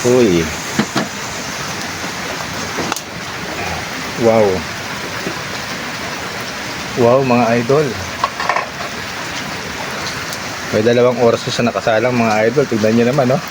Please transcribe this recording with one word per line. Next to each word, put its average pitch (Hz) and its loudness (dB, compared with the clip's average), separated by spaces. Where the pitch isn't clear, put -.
Uy. 120 6
Wow. 113 6
Wow, 123 8
mga 120 4
idol. 139 4
May 107 4
dalawang 120 4
oras 113 4
na 120 -2
siya - 2
nakasalang, 117 2
mga 113 4
idol. 135 4
Tignan 110 2
nyo 117 6
naman, 127 4
no? 139 4